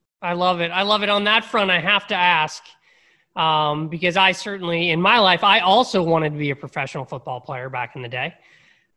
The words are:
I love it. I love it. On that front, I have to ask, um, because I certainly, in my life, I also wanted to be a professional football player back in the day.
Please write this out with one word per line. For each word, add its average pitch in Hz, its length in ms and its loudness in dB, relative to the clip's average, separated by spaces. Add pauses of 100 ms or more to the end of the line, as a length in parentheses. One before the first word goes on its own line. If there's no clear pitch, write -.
(220)
I 175 120 -4
love 175 280 0
it. 170 100 -4
I 185 120 -2
love 208 200 0
it. 202 60 0
On 202 160 0
that 220 200 2
front, 202 240 0
I 175 100 2
have 196 280 -2
to 214 80 -4
ask, 175 480 0 (720)
um, 156 540 0
because 170 280 -2
I 190 140 6
certainly, 175 580 -4
in 160 120 0
my 214 180 6
life, 185 240 4
I 208 160 4
also 196 420 2
wanted 160 300 0
to 151 80 -8
be 147 100 -2
a 139 60 -4
professional 139 500 -10
football 131 360 -12
player 131 280 -12
back 123 260 -8
in 139 60 -12
the 120 80 -12
day. 127 240 -8 (640)